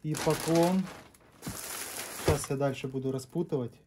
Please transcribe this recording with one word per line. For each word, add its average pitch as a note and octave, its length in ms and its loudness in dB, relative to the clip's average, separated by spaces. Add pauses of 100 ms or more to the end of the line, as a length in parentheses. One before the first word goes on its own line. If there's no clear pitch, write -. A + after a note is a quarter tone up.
И D3+ 100 -2
поклон. E3+ 680 4 (1400)
Сейчас - 260 2
я C#3+ 60 0
дальше C3+ 320 0
буду C3+ 220 -4
распутывать. C3 640 -2 (140)